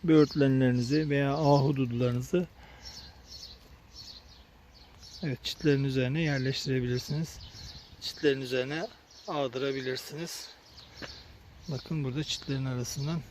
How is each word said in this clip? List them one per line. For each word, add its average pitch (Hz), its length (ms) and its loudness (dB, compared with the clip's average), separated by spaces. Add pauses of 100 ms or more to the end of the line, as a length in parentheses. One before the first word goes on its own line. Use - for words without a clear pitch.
böğürtlenlerinizi 139 1040 6
veya 139 240 2
ahududularınızı, 135 1120 2 (2750)
evet, 143 220 -4
çitlerin 139 400 2
üzerine 131 360 0
yerleştirebilirsiniz. 135 1160 -2 (640)
Çitlerin 135 400 0
üzerine 131 460 -4 (420)
ağdırabilirsiniz. 135 1200 -4 (1200)
Bakın 147 360 -4
burada 131 200 -4
çitlerin 135 400 -4
arasından 139 560 -4 (100)